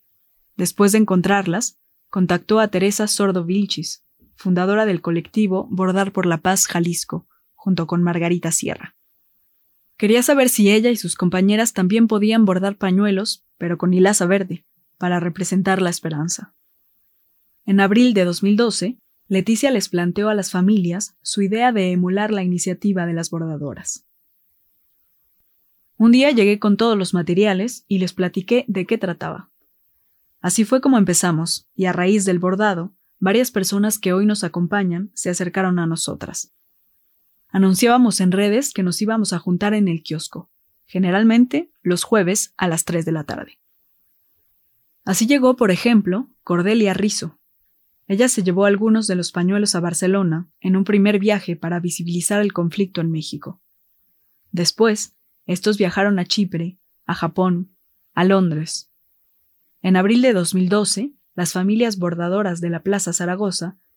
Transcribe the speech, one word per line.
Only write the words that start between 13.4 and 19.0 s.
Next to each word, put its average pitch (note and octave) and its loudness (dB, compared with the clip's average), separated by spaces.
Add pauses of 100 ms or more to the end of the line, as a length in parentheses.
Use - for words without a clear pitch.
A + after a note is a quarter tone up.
pero E3+ -4
con F3+ 0
hilaza F#3+ 4
verde, F#3+ -2 (320)
para F3+ -2
representar F#3 -2
la F3+ 0
esperanza. D#3 -8 (1080)
En G3 4
abril G#3+ 4
de F#3 4
dos F3 -2
mil G3+ 2
doce, A3 -2 (320)